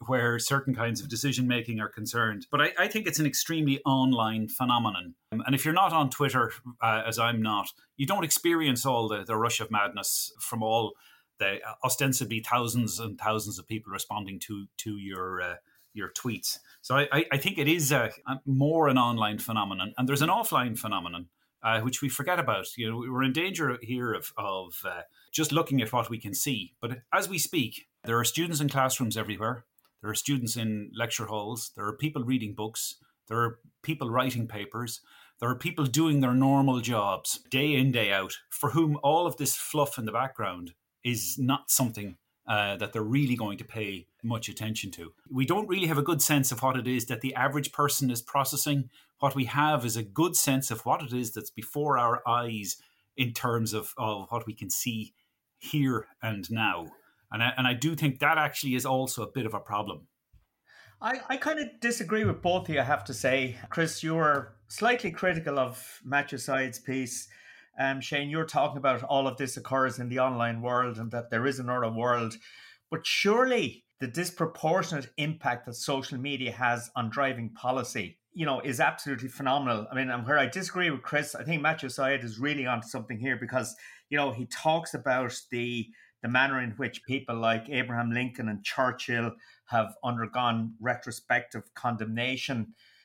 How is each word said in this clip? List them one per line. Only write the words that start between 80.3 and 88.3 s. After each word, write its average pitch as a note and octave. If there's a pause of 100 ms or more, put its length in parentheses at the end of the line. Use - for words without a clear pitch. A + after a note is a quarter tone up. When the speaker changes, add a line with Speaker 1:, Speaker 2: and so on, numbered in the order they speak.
Speaker 2:
I C3+
disagree F3+
with C3
Chris, -
I -
think D#3
Matthew D3+
Syed C3+
is A2+
really C#3
onto A#2
something A#2
here B2
because, A#2+ (340)
you C#3+
know, C#3+
he A#2+
talks D#3+
about B2+ (140)
the, A#2+ (320)
the A#2
manner C3
in A#2+
which A#2+
people B2+
like A2+
Abraham A#2+
Lincoln A#2+